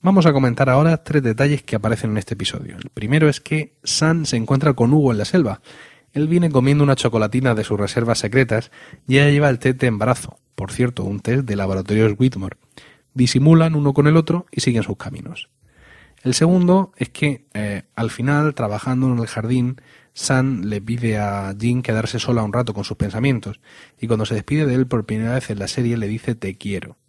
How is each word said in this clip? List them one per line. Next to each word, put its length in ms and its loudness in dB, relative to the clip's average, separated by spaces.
Vamos 240 4
a 80 6
comentar 380 2
ahora 320 2
tres 200 0
detalles 400 0
que 140 -4
aparecen 360 -2
en 60 -2
este 140 -8
episodio. 440 -8
El 140 -14
primero 380 2
es 120 0
que 440 -6
Sam 400 0
se 120 -4
encuentra 360 2
con 200 2
Hugo 200 4
en 60 -2
la 60 -2
selva. 360 0
Él 160 -2
viene 220 2
comiendo 340 4
una 120 2
chocolatina 580 0
de 100 -2
sus 160 -4
reservas 380 -2
secretas 520 0
y 80 4
ella 140 6
lleva 180 4
el 100 0
té 140 0
de 140 0
embarazo, 520 -2
por 180 -8
cierto, 320 -2
un 160 -6
té 220 -2
de 140 -4
Laboratorios 600 0
Whitmore. 400 -2
Disimulan 600 4
uno 200 0
con 120 4
el 120 6
otro 340 0
y 80 -4
siguen 220 0
sus 160 -6
caminos. 500 -14
El 120 0
segundo 640 4
es 120 -4
que, 460 -4
eh, 300 -4
al 140 -2
final, 440 0
trabajando 560 -2
en 100 0
el 60 -4
jardín, 540 -2
Sam 520 0
le 180 -4
pide 340 -2
a 400 -4
Jean 240 -2
quedarse 380 -2
sola 240 0
un 100 -4
rato 220 -2
con 100 -6
sus 140 -10
pensamientos, 640 -4
y 80 -8
cuando 200 0
se 80 -4
despide 320 -2
de 80 0
él 120 2
por 200 -4
primera 260 -4
vez 160 -4
en 120 -6
la 80 -6
serie 280 -2
le 120 -4
dice 260 -4
"te 240 -10
quiero". 400 -8